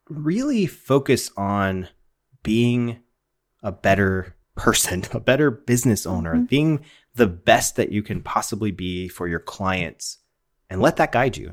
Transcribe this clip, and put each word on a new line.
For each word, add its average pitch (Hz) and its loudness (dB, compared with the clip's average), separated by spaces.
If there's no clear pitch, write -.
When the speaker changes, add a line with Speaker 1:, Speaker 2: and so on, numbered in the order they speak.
Speaker 1:
really 190 0
focus - 0
on 98 -2
being 117 0
a 101 -4
better 95 0
person, - 0
<laughs> - -12
a 117 -2
better 139 2
business 120 0
owner, 85 -4
Speaker 2:
Mm-hmm. 247 2
Speaker 1:
being 151 2
the 117 6
best 92 0
that - 0
you 104 -2
can 95 -6
possibly 107 -4
be 90 -6
for 90 -8
your 82 -4
clients, - -6
and 95 -4
let 156 2
that 156 0
guide 127 0
you. 85 -12